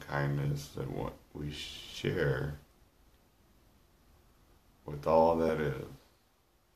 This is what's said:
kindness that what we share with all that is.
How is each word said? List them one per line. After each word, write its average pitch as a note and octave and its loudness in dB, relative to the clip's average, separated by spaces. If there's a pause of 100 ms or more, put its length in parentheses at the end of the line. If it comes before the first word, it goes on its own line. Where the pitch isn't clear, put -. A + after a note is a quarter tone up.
kindness C#2+ -2
that - -6
what G1+ -6 (200)
we D2 -6
share - -2 (2250)
with D2 -6
all E2 8
that D#2+ 2
is. C#2 -2 (920)